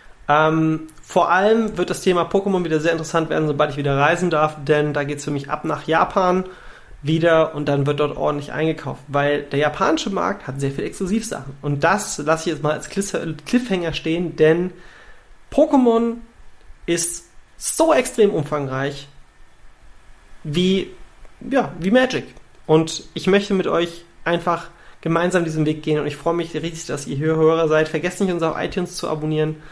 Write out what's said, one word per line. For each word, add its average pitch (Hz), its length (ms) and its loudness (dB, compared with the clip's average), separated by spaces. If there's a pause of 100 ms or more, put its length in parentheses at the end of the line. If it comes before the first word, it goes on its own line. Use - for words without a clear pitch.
(280)
Ähm, 156 600 2 (140)
vor - 280 0
allem 202 460 2
wird 175 140 -2
das 175 100 -6
Thema 175 220 2
Pokémon 190 420 0
wieder 156 160 0
sehr 165 120 2
interessant 160 360 -2
werden, 156 200 0
sobald 147 240 0
ich 135 40 -8
wieder 139 220 0
reisen 170 320 4
darf, 151 340 2
denn 151 300 2
da 147 100 -2
geht's 143 200 -6
für 156 60 -4
mich 139 200 -4
ab 143 160 -6
nach 151 200 -4
Japan 185 600 2 (560)
wieder 160 520 2
und 147 140 -4
dann 143 180 2
wird 143 140 0
dort 147 160 -2
ordentlich 147 360 -2
eingekauft, 156 560 -4
weil 143 340 0
der - 160 -4
japanische 190 520 0
Markt 190 360 -2
hat 135 140 -8
sehr 139 100 0
viel 139 140 -6
Exklusivsachen. 180 760 -4
Und 147 240 -2
das 196 340 0
lasse 160 300 0
ich 165 60 -2
jetzt 139 80 -10
mal 151 100 0
als - 160 -6
Cliff-, 170 560 -4
Cliffhanger 185 480 0
stehen, 160 440 -4
denn 165 360 4 (800)
Pokémon 240 640 4 (680)
ist - 380 -2 (340)
so - 340 0
extrem 233 380 4
umfangreich 139 800 -4 (1400)
wie, 180 460 0 (600)
ja, 233 300 0
wie 175 100 0
Magic. 254 340 2 (420)
Und 160 380 2 (100)
ich - 120 -4
möchte 202 280 2
mit 185 120 0
euch 170 380 -2 (200)
einfach 170 440 -2 (320)
gemeinsam 170 440 2
diesen 156 200 -2
Weg 151 180 -2
gehen 151 160 0
und 147 80 -2
ich 147 100 -6
freue 170 180 0
mich 170 200 -4
riesig, 160 320 -6
dass 139 200 -8
ihr 151 100 -6
hier 156 180 0
Hörer 160 320 4
seid. 156 220 4
Vergesst 165 320 -4
nicht, 196 100 2
uns 175 120 -2
auf 160 180 -2
iTunes 180 340 -4
zu - 140 -6
abonnieren, 156 480 -2 (160)